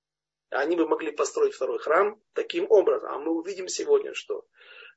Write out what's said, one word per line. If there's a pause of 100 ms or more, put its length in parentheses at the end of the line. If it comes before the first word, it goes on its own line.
(500)
Они
бы
могли
построить
второй
храм (120)
таким
образом.
А
мы
увидим
сегодня,
что (520)